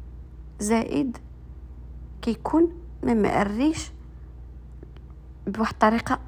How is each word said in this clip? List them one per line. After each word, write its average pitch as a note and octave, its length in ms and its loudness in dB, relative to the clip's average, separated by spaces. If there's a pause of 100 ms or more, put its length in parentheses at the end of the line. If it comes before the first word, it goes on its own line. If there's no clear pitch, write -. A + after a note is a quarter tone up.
(600)
زائد A#3 580 2 (1040)
كيكون D#4+ 500 4 (320)
ما B3+ 100 4
معريش G#3+ 800 4 (1600)
بواحد G#3+ 260 0
الطريقة A3+ 540 4